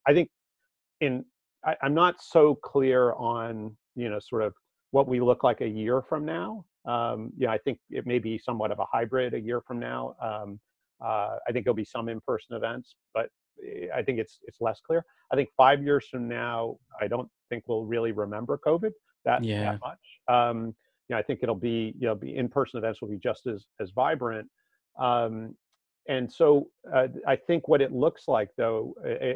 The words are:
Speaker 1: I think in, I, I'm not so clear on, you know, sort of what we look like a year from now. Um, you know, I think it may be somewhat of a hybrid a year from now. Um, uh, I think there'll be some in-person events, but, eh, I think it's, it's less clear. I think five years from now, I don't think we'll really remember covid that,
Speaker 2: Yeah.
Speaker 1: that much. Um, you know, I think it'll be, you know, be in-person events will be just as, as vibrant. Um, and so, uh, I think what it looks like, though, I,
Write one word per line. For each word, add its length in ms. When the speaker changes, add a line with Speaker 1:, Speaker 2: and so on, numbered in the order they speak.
Speaker 1:
I 60
think 160
in, 240
I, 160
I'm 120
not 280
so 340
clear 580
on, 600
you 140
know, 100
sort 240
of 100
what 160
we 140
look 220
like 180
a 60
year 340
from 240
now. 400
Um, 520
you 100
know, 60
I 40
think 220
it 160
may 140
be 180
somewhat 340
of 80
a 120
hybrid 420
a 60
year 220
from 180
now. 420
Um, 380
uh, 360
I 60
think 100
there'll 120
be 100
some 240
in-person 460
events, 400
but, 160
eh, 300
I 80
think 160
it's, 260
it's 140
less 260
clear. 200
I 60
think 180
five 280
years 260
from 180
now, 500
I 80
don't 220
think 180
we'll 180
really 280
remember 520
covid 260
that, 180
Speaker 2:
Yeah. 200
Speaker 1:
that 80
much. 180
Um, 380
you 40
know, 40
I 60
think 200
it'll 120
be, 440
you 80
know, 80
be 220
in-person 400
events 240
will 80
be 80
just 300
as, 180
as 100
vibrant. 580
Um, 580
and 240
so, 380
uh, 140
I 80
think 320
what 140
it 100
looks 380
like, 280
though, 380
I, 40